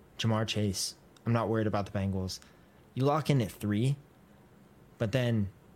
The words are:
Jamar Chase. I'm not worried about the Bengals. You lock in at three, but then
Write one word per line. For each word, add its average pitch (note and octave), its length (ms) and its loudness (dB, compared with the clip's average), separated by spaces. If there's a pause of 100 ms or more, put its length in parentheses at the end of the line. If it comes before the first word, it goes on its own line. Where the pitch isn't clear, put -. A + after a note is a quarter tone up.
(180)
Jamar A2+ 280 2
Chase. G2+ 500 -2 (280)
I'm A#2 80 0
not A2+ 160 2
worried A2 200 2
about G2+ 180 0
the - 100 -6
Bengals. F#2+ 440 -4 (540)
You B2+ 100 0
lock C#3+ 260 2
in C#3 100 4
at G2 100 0
three, G#2+ 460 0 (1000)
but A2 140 -2
then A#2 360 2 (280)